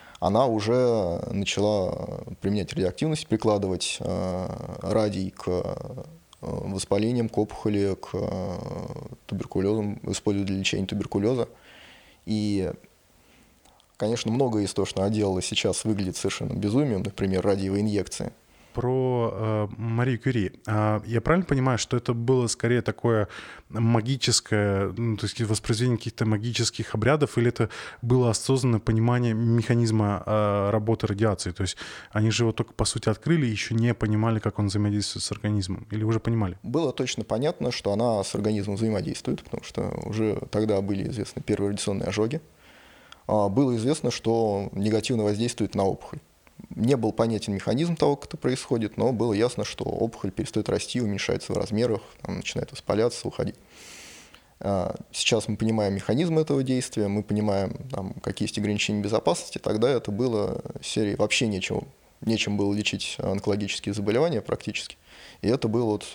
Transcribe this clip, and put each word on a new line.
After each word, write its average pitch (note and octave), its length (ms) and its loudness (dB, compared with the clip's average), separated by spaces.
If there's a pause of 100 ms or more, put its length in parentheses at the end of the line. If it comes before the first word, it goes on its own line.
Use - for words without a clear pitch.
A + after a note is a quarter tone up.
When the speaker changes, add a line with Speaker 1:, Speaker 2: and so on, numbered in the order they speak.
(200)
Speaker 1:
Она G#2 260 4
уже A2+ 760 2 (120)
начала G2 920 0 (180)
применять G2+ 320 -2
радиоактивность, A#2 540 -2
прикладывать, G2+ 720 0
э, F#2 800 -4
радий G2 500 0
к, - 160 -12
э, F2+ 560 -4 (380)
воспалениям, G2+ 840 -2
к - 100 -8
опухоли, G2+ 580 0
к, - 180 -12
э, F#2 420 -4 (720)
туберкулёзам, G2+ 760 -2
используя G2 420 -2
для F#2+ 120 -2
лечения G2 280 0
туберкулёза. G#2 640 -2 (760)
И, G#2 460 0 (1300)
конечно, A2+ 340 0
многое A#2 320 2
из G2 100 -4
того, F#2+ 120 0
что - 160 -2
она G2 80 2
делала G2+ 320 2
сейчас, - 420 0
выглядит G2 320 0
совершенно G2 380 -4
безумием, G#2 500 0
например, F#2+ 380 0
радиевые G2 400 2
инъекции. G#2 500 -2 (400)
Speaker 2:
Про, B2+ 640 0
э, G#2+ 340 0 (100)
Марию A#2 420 0
Кюри. A#2 320 0 (160)
А, G#2+ 380 2
я A2+ 160 0
правильно F3 240 2
понимаю, C3 340 2
что - 180 0
это A#2+ 160 0
было A#2+ 320 4
скорее A#2 380 2
такое A2 440 2 (400)
магическое, A2 1300 2
ну, A2 220 0
то - 80 -4
есть - 160 -4
воспроизведение A2+ 560 0
каких-то - 300 -4
магических A2 640 0
обрядов, B2 460 2
или A#2+ 100 4
это A2+ 200 0 (340)
было B2 260 4
осознанное B2 500 2
понимание A#2 540 2
механизма, A2+ 920 4
э, G2+ 460 2
работы A2 380 2
радиации? G2+ 420 0
То F#2 140 -4
есть - 140 -2 (340)
они G#2+ 180 2
же A2 140 2
его A2+ 80 4
только, - 220 -4
по A2 120 0
сути, - 240 0
открыли D3+ 380 2
и - 20 0
ещё G#2+ 240 -4
не A2+ 220 4
понимали, A2 420 2
как G#2+ 220 -2
он G#2 80 2
взаимодействует G#2 560 0
с - 80 -4
организмом, G2+ 580 -2
или A2 140 -2
уже A2 160 2
понимали? G#2+ 420 0
Speaker 1:
Было D3 320 0
точно B2+ 300 -2
понятно, B2+ 480 0
что - 200 -2
она G#2+ 320 2
с - 120 -4
организмом G#2 400 0
взаимодействует, A2 680 -2
потому - 200 -10
что - 420 -6
уже G#2+ 320 0 (140)
тогда G#2+ 300 2
были G2 280 -2
известны - 320 -6
первые G2+ 300 0
радиационные G2+ 360 -2
ожоги. A2 320 0 (840)
А, G#2 240 2
было B2 260 4
известно, B2 360 0
что A2 640 0
негативно A2 500 2
воздействует G#2 500 0
на G2 120 2
опухоль. - 340 -4 (560)
Не B2 220 4
был A2 160 0
понятен A2 400 0
механизм C3+ 420 0
того, C#3+ 220 2
как - 100 -16
это - 80 -10
происходит, B2+ 640 -2
но A#2+ 160 2
было A#2+ 180 2
ясно, G#2+ 320 0
что - 220 -8
опухоль - 440 -2
перестаёт - 380 -2
расти, - 320 0
уменьшается G2+ 540 -2
в F2 40 0
размерах, G#2+ 440 0 (200)
там, F#2 140 -6
начинает - 380 -6
воспаляться, G#2+ 560 0
уходить. - 260 -4 (1040)
А, F#2+ 340 -2 (200)
сейчас - 340 0
мы G#2+ 80 -2
понимаем A2 380 0
механизм D3 440 0
этого C#3+ 240 2
действия, B2+ 460 0
мы G2+ 160 0
понимаем, G2+ 540 0 (140)
там, F#2+ 240 -6
какие G#2 300 -6
есть - 120 -6
ограничения G#2 440 0
безопасности. A2 560 0
Тогда G#2+ 320 2
это A#2 220 0
было G#2+ 500 0 (220)
серии G#2 320 0
вообще A2 320 2
нечего, G2+ 380 -2 (340)
нечем G#2 380 0
было G2+ 160 2
лечить - 460 -2
онкологические G2+ 760 -2
заболевания A2 480 2
практически. - 560 -6 (440)
И F#2 60 -2
это A2+ 220 2
был A#2 160 2
вот G#2 300 -2